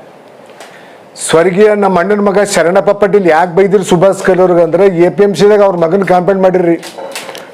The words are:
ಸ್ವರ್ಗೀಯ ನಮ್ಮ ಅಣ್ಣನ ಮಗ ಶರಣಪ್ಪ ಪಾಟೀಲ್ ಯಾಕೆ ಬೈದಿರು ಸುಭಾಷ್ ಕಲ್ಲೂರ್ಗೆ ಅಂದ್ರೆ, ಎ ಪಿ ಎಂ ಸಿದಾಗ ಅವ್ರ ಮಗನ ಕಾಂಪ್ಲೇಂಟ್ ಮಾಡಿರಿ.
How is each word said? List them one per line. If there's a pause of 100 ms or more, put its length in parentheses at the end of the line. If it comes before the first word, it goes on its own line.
(1300)
ಸ್ವರ್ಗೀಯ
ನಮ್ಮ
ಅಣ್ಣನ
ಮಗ
ಶರಣಪ್ಪ
ಪಾಟೀಲ್
ಯಾಕೆ
ಬೈದಿರು
ಸುಭಾಷ್
ಕಲ್ಲೂರ್ಗೆ
ಅಂದ್ರೆ,
ಎ
ಪಿ
ಎಂ
ಸಿದಾಗ
ಅವ್ರ
ಮಗನ
ಕಾಂಪ್ಲೇಂಟ್
ಮಾಡಿರಿ. (720)